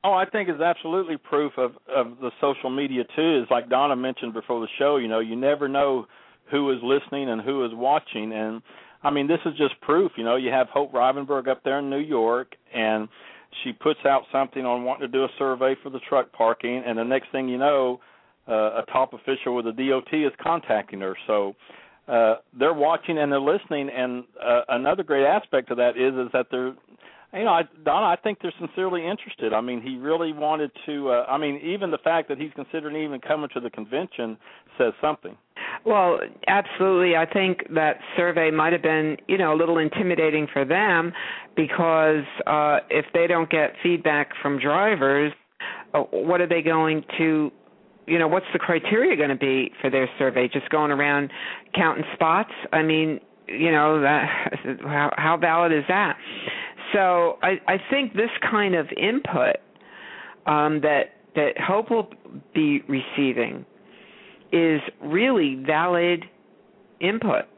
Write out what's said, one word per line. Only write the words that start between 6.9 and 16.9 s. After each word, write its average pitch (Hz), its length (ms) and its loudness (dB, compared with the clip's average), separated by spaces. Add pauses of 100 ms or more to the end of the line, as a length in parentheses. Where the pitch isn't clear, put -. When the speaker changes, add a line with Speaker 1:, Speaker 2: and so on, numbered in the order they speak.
Speaker 1:
and 110 100 -2
who 131 240 -2
is 117 80 -4
watching. 117 600 -2
And, 110 280 -6 (420)
I 143 80 2
mean, 143 160 0
this 160 200 2
is 147 100 -4
just 143 240 0
proof. 170 360 2
You 113 80 -6
know, 120 120 2
you 127 140 -2
have 131 180 2
Hope 139 240 -2
Rivenburg 135 560 0
up 131 160 -2
there 135 140 0
in 143 100 -4
New 139 120 -2
York, 123 540 0 (200)
and 110 340 0 (540)
she 123 100 -8
puts - 320 -2
out 135 260 2
something 135 360 -2
on 123 180 -2
wanting 127 260 -6
to - 20 -10
do 131 120 2
a 131 40 -2 (100)
survey 131 440 0
for 143 60 -14
the 131 180 -10
truck 131 260 0
parking, 120 540 0
and 113 120 -4